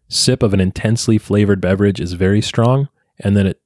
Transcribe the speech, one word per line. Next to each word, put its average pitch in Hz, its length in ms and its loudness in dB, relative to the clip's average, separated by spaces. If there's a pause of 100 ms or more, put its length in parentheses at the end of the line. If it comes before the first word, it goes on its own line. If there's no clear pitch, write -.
sip - 340 -2
of 101 100 0
an 98 60 2
intensely 110 580 0
flavored 101 420 0
beverage 98 400 0
is 90 140 -6
very 95 280 2
strong, 127 460 0 (320)
and 101 160 0
then 98 120 2
it - 180 -6